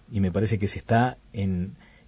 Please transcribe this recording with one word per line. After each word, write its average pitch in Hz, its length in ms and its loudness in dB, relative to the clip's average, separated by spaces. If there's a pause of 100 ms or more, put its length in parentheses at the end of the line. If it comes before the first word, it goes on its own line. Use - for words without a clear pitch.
(100)
y 107 100 0
me 95 100 2
parece 101 280 0
que 98 100 0
se - 100 -8
está 120 400 2 (140)
en, 95 400 -2 (360)